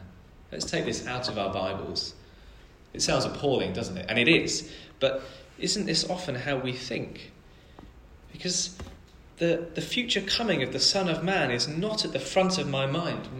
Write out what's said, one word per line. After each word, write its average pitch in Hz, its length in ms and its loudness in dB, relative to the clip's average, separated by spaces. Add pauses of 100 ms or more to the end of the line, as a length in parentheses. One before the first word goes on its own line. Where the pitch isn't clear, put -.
(520)
Let's - 180 -6
take - 140 0
this - 220 -4
out 123 220 -4
of 107 80 -4
our 98 160 0
Bibles. 92 640 -4 (760)
It - 100 -4
sounds 131 220 2
appalling, 123 480 0
doesn't 113 240 -4
it? 87 120 -6
And 110 100 2
it 120 100 6
is. - 420 4 (300)
But - 220 2 (360)
isn't 180 280 0
this 165 220 2
often 160 260 -2
how 135 220 0
we 127 160 -2
think? - 600 -6 (1000)
Because - 440 -2 (640)
the, 170 360 4
the - 60 -4
future 233 420 0
coming 190 400 2
of 123 100 -2
the 131 80 0
Son 190 280 4
of 156 140 0
Man 170 280 2
is 120 180 0
not 202 360 -2
at - 80 -4
the - 80 0
front 185 360 4
of 139 120 0
my 135 180 2
mind 151 420 -2 (120)